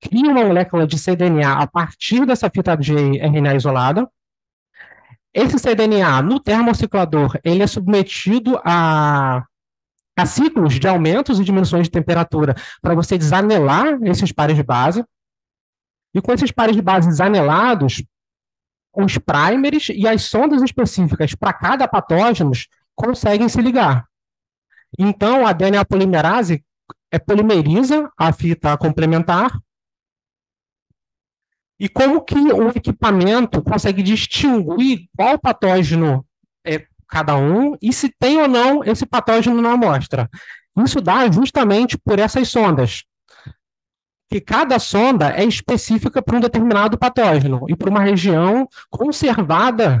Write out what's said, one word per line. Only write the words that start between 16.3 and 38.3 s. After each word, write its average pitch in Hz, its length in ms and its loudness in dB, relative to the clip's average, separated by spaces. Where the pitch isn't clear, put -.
esses 247 180 0
pares 220 240 0
de 208 80 0
base 180 240 2
desanelados, 175 960 0
os 196 220 0
primers 254 720 0
e 208 180 -2
as 220 140 0
sondas 269 400 0
específicas 185 720 -2
pra 202 180 -4
cada 254 340 -2
patógeno 185 640 0
conseguem 220 520 0
se 247 120 -2
ligar. 226 460 0
Então, 208 480 0
a 196 60 2
D 180 140 0
N 202 100 2
A 202 80 2
polimerase, 185 800 0
é, 165 80 -2
polimeriza 214 960 2
a 165 160 0
fita 160 460 -2
complementar. 165 800 0
E 196 120 -4
como 269 320 2
que - 160 -4
o 233 320 2
equipamento 214 880 0
consegue 196 420 -2
distinguir 220 1120 -2
qual 262 240 0
patógeno 165 840 0
é 160 220 -6
cada 151 300 -2
um 208 460 0
e 233 100 0
se 269 160 -4
tem 285 320 0